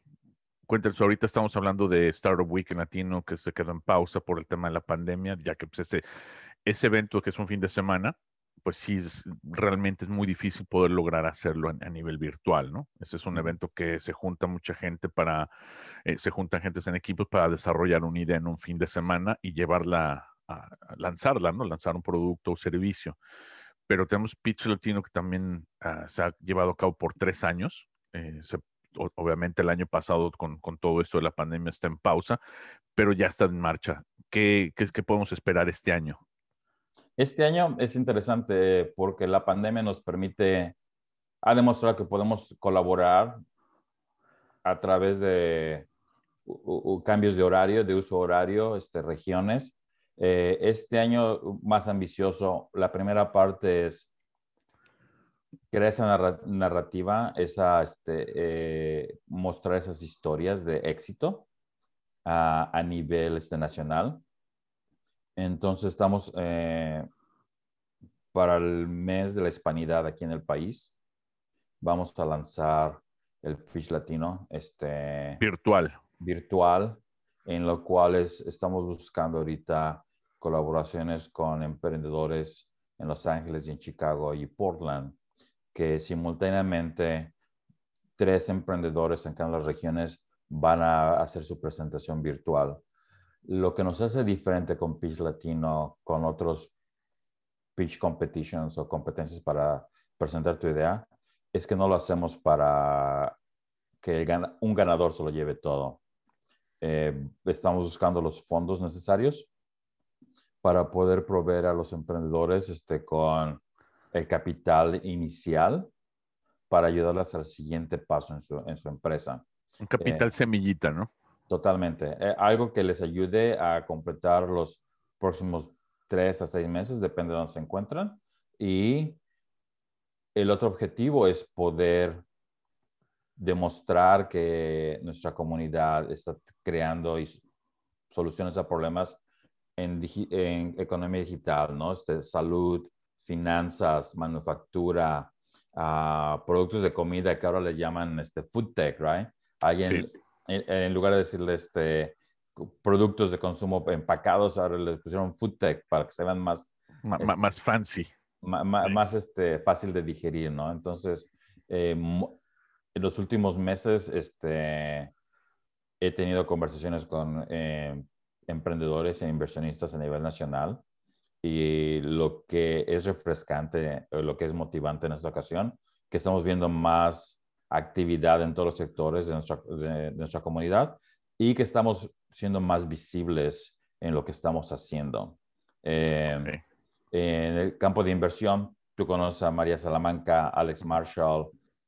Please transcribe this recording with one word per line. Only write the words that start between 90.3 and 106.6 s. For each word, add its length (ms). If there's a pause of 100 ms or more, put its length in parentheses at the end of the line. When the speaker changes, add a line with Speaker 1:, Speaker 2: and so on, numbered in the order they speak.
Speaker 2:
van 320
a 400
hacer 240
su 160
presentación 600
virtual. 560 (640)
Lo 300
que 120
nos 160
hace 240
diferente 520
con 220
Pitch 200
Latino, 840
con 220
otros 480 (1000)
pitch 220
competitions 800
o 120
competencias 500
para 480 (300)
presentar 420
tu 80
idea, 400 (460)
es 120
que 120
no 100
lo 80
hacemos 400
para 1040 (640)
que 160
el 80
gana-, 340
un 140
ganador 400
se 100
lo 60
lleve 260
todo. 460 (800)